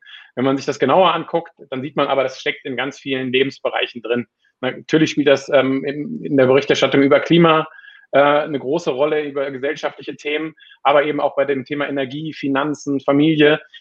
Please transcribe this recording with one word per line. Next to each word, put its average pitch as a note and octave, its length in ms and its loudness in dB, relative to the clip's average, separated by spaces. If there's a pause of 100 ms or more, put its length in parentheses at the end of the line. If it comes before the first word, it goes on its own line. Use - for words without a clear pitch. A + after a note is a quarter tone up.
(360)
Wenn B2 100 -2
man C3+ 100 2
sich C3+ 100 -8
das C#3+ 140 -6
genauer E3 340 4
anguckt, E3 380 -6 (180)
dann C3 120 -8
sieht C#3+ 160 -8
man C#3+ 100 0
aber, C3+ 160 0
das B2+ 160 -6
steckt - 240 -8
in C3 140 -8
ganz C#3 200 -6
vielen C3 360 -6
Lebensbereichen B2 680 -4
drin. A#2 240 -4 (360)
Natürlich C#3 500 -2
spielt D3 160 0
das, C#3 220 2
ähm, C3+ 360 0
in, D3+ 380 -8
in D3+ 120 -4
der C3 100 6
Berichterstattung C#3 560 2
über C#3 200 4
Klima, D#3+ 440 4 (460)
äh, C#3 80 4
eine D3 400 2
große D3 320 -4
Rolle, D3+ 320 0
über C#3+ 280 -6
gesellschaftliche C#3+ 680 -8
Themen, D3+ 360 -6 (300)
aber C#3+ 220 4
eben D3 160 -2
auch C#3+ 140 -2
bei C#3 100 0
dem C3 180 -2
Thema C#3+ 240 -6
Energie, C#3 460 -6
Finanzen, C#3 680 -4
Familie. D3 600 2 (200)